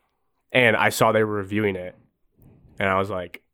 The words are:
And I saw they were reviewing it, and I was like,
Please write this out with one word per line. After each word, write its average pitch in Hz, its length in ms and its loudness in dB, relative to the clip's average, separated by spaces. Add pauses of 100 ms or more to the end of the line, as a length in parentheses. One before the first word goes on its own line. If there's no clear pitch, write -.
(520)
And 120 240 4
I 107 140 2
saw 113 220 2
they 110 120 2
were 107 120 -4
reviewing 101 400 -2
it, 90 200 -12 (840)
and 98 100 0
I 95 100 0
was 98 100 -2
like, 90 320 -12 (120)